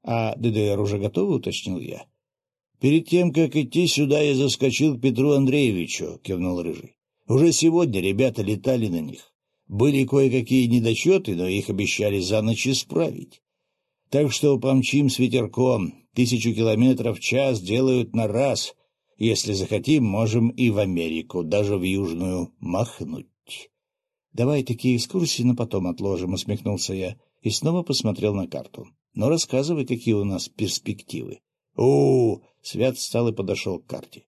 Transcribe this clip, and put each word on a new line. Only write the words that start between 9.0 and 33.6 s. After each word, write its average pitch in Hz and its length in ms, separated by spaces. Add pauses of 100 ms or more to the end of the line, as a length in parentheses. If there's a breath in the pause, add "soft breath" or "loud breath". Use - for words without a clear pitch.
них. - 340 (340)
Были 135 360
кое-какие 131 600
недочёты, 117 720
но 90 100
их 98 220
обещали 101 520
за 101 220
ночь 113 240
исправить. - 760 (680)
Так 139 240
что 139 260
помчим 131 520
с - 80
ветерком. 123 760 (200)
Тысячу 117 380
километров 113 680
в - 20
час 127 400
делают 120 540
на 113 120
раз. 120 480 (440)
Если 107 340
захотим, 107 520
можем 110 440
и 120 220
в 101 80
Америку, 85 680
даже 101 320
в 90 60
Южную, 92 760
махнуть». - 680 (1080)
«Давай 135 300
такие 123 340
экскурсии 151 460
на 123 120
потом 110 320
отложим», — 92 480
усмехнулся 101 600
я 95 220 (260)
и 110 80
снова 170 320
посмотрел 107 520
на 95 140
карту. - 400 (240)
«Но 107 160
рассказывай, 151 560
какие 117 300
у 101 100
нас 95 240
перспективы». - 920 (360)
«О!» — 131 640 (220 soft breath)
Свят 131 340
встал 120 320
и 113 40
подошёл 98 460